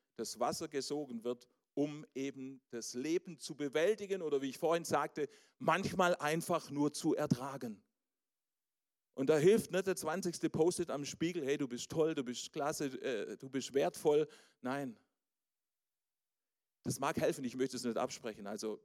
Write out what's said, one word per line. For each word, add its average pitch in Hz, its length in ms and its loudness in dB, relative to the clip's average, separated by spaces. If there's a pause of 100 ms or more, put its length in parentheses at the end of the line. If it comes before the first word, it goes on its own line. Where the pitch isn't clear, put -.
(160)
das 113 240 -6
Wasser 135 280 0
gesogen 135 560 -4
wird, 123 240 -4 (280)
um 147 380 -2
eben 135 560 -6
das 117 240 -8
Leben 156 460 -2
zu - 160 -10
bewältigen 185 680 0
oder 143 200 2
wie 135 80 -2
ich 123 80 -8
vorhin 165 280 2
sagte, 143 420 0 (320)
manchmal 175 560 4
einfach 156 540 0
nur 143 240 2
zu 151 220 2
ertragen. 131 680 -2 (1300)
Und 135 120 0
da 156 100 6
hilft 190 340 6
nicht 185 160 2
der 185 80 2
zwanzigste 170 540 -2
Post-it 170 400 2
am 143 160 -4
Spiegel, 165 400 -2
„Hey, 143 120 2
du 143 100 -2
bist 120 220 -8
toll, 160 260 2
du 139 80 -2
bist 120 280 -6
klasse, 151 340 -2 (160)
äh, 107 360 -4
du 135 120 -12
bist 131 240 -4
wertvoll.“ 151 540 4 (340)
Nein. 127 360 -4 (1900)
Das 127 160 -4
mag 147 200 0
helfen, 147 240 2
ich 123 120 -6
möchte 131 220 -2
es 110 60 -6
nicht 117 140 -2
absprechen, 110 500 -4
also 104 380 -6